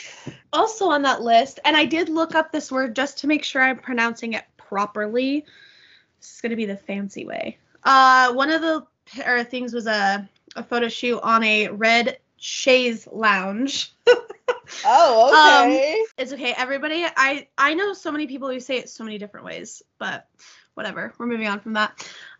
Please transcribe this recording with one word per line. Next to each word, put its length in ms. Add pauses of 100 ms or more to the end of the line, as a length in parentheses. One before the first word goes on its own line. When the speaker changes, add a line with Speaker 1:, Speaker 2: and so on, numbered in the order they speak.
(520)
Speaker 1:
Also 380
on 120
that 200
list, 440
and 100
I 100
did 220
look 260
up 180
this 200
word 240
just 240
to 80
make 160
sure 180
I'm 180
pronouncing 540
it 120 (120)
properly. 880 (760)
This 160
is 60
gonna 140
be 100
the 120
fancy 480
way. 320 (260)
Uh, 500
one 160
of 120
the 240 (200)
p-, 180
or 200
things 300
was 120
a, 420 (280)
a 80
photo 240
shoot 340
on 220
a 260
red 500 (180)
chaise 720
lounge. 840 (140)
<laughs> 80 (680)
Speaker 2:
Oh, 800
Speaker 1:
Um, 60
Speaker 2:
okay. 340 (140)
Speaker 1:
it's 160
okay, 240
everybody. 480
I, 420 (100)
I 180
know 180
so 180
many 140
people 240
who 100
say 180
it 120
so 140
many 160
different 260
ways, 380 (160)
but 280 (460)
whatever. 460
We're 80
moving 200
on 120
from 140
that. 380 (280)